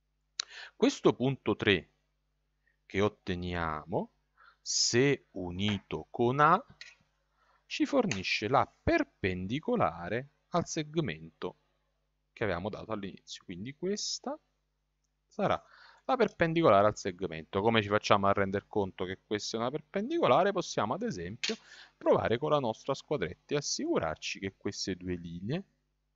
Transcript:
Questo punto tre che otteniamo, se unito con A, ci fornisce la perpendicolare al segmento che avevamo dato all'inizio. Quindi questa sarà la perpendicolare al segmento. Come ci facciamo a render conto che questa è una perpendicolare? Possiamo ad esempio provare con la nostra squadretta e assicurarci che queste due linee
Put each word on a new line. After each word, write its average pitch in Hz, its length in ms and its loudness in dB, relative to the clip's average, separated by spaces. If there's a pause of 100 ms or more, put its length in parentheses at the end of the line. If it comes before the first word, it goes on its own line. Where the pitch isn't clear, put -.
(760)
Questo 214 400 2
punto 127 400 0
tre 95 380 2 (920)
che 98 140 -2
otteniamo, 87 1120 -4 (480)
se - 720 0
unito 92 800 -4
con 127 300 2
A, 170 220 6 (1040)
ci - 200 -2
fornisce 127 600 0
la 120 220 2 (120)
perpendicolare 107 1500 -2 (200)
al 170 160 0
segmento 101 920 -6 (720)
che - 120 -6
avevamo 92 240 -2
dato 92 240 -8
all'inizio. - 520 -12
Quindi 98 300 -12
questa 214 640 -6 (880)
sarà 139 360 -2 (420)
la 262 120 2
perpendicolare 165 720 6
al 107 120 2
segmento. 90 640 -4
Come 113 200 4
ci 101 60 -4
facciamo 101 380 4
a 98 60 4
render 98 340 0
conto 95 380 -2
che 92 220 -8
questa 107 300 -4
è 110 40 -2
una 117 100 -2
perpendicolare? 196 840 2
Possiamo 139 420 -2
ad 196 80 -6
esempio 117 520 -6 (420)
provare 127 420 2
con 151 120 -2
la 151 80 4
nostra 131 360 -2
squadretta 95 600 -6
e 147 40 0
assicurarci 151 840 -4
che 95 160 -6
queste - 380 -6
due 90 220 -6
linee 90 480 -8 (500)